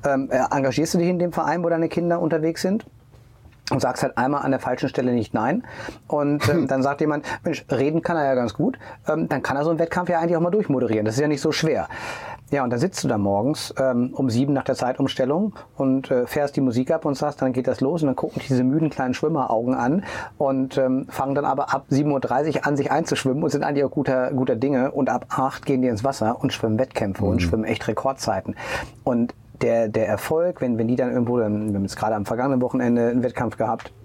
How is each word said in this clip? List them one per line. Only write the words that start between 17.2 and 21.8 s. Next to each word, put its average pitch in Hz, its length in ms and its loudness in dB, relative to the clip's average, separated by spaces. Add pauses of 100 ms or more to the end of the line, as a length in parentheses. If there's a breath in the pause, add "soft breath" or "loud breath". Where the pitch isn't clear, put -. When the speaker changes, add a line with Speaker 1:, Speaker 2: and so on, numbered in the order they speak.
Speaker 1:
„Dann 131 100 0
geht 123 160 -2
das 127 140 0
los.“ 156 180 2
Und 151 60 2
dann 131 100 2
gucken - 220 -4
dich - 100 -8
diese 123 160 2
müden 151 240 2
kleinen 131 240 -2
Schwimmeraugen 127 600 0
an 131 280 0 (360 loud breath)
und, 135 400 0
ähm, 131 320 2
fangen 139 240 -2
dann 143 100 0
aber 139 300 0
ab - 160 -4